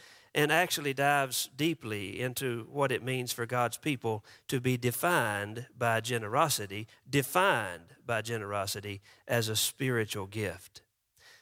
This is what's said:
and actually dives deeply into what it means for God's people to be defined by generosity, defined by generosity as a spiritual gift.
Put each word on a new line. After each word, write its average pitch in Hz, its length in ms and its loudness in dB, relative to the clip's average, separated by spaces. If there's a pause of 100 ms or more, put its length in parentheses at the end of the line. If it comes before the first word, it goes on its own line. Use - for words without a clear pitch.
(380)
and 151 140 4
actually 156 420 2
dives 139 600 2
deeply 110 640 -4
into 120 500 -4
what 135 220 2
it 113 100 0
means 123 300 -2
for 117 140 -4
God's 120 320 0
people 117 480 -2 (240)
to 135 100 0
be 127 160 2
defined 117 880 0 (120)
by 117 240 2
generosity, 113 840 0 (220)
defined 127 840 2 (100)
by 113 160 0
generosity 101 800 -4 (300)
as 117 180 2
a 110 80 -2
spiritual 110 720 0
gift. 98 560 -8 (600)